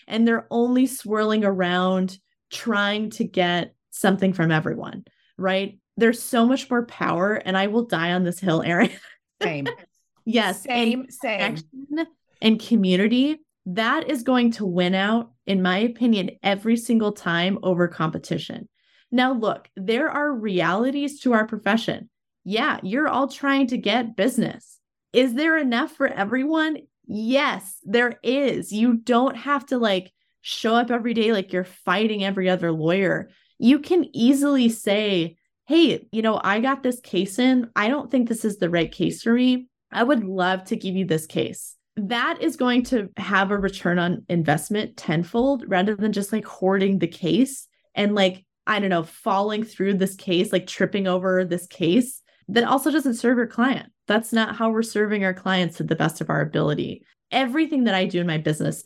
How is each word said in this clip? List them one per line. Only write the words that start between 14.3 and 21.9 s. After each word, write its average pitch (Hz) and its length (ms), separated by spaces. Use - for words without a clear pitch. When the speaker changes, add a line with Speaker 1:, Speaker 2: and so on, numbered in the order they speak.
Speaker 1:
to 214 140
win 180 300
out, 220 360
in 196 160
my 185 180
opinion, 226 520
every 202 360
single 220 340
time 180 520
over 175 240
competition. 160 800
Now, 254 220
look, 214 420
there 226 340
are 294 220
realities 226 880
to 247 120
our 214 120
profession. 220 640